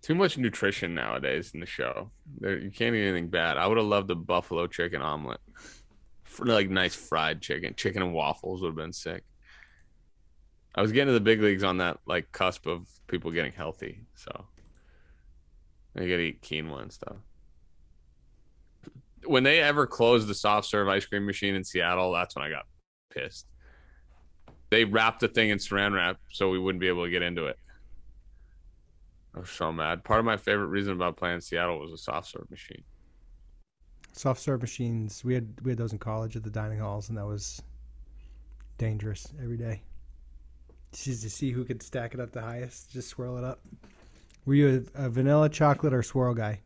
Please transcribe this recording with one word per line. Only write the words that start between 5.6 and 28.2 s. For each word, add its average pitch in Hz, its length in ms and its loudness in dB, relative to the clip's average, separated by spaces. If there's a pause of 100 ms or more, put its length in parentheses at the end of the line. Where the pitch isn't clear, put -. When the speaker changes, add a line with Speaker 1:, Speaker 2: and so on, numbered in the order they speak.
Speaker 1:
Fr-, - 220 -10
like, 107 240 6
nice 92 260 2
fried 80 460 -2
chicken. - 340 -6
Chicken 98 260 -2
and 87 120 -2
waffles 82 480 -2
would've 82 140 -4
been 78 180 -8
sick. 85 300 -10 (1500)
I 98 60 2
was 107 100 2
getting 139 160 4
to 131 60 4
the 113 60 6
big 107 220 4
leagues 101 220 4
on 92 160 2
that, 85 260 0
like, 85 260 -2
cusp - 360 0
of 87 200 -6 (200)
people 101 240 -4
getting 82 200 -2
healthy, 85 540 -10 (100)
so. - 300 -16 (1500)
I 90 40 -6
gotta 90 180 0
eat 82 240 -2
quinoa 78 400 -6
and - 100 -14
stuff. - 240 -14 (2000)
When 127 180 6
they 147 160 8
ever 147 280 4
closed 117 400 6
the 101 80 -2
soft 104 320 4
serve 104 200 2
ice 98 180 2
cream 101 200 -2
machine 98 300 -2
in 92 80 -2
Seattle, 90 500 0
that's 87 220 -2
when 67 100 -6
I 78 60 -6
got 69 140 -8 (460)
pissed. - 360 -10 (1200)
They 113 160 6
wrapped 110 360 2
the 117 60 2
thing 110 220 4
in 104 80 2
saran 101 380 0
wrap 90 220 2 (140)
so 98 200 0
we 92 80 0
wouldn't 92 200 -2
be 92 80 2
able 87 160 2
to 87 80 -4
get 87 120 0
into 85 240 -2
it. 65 100 -6 (1800)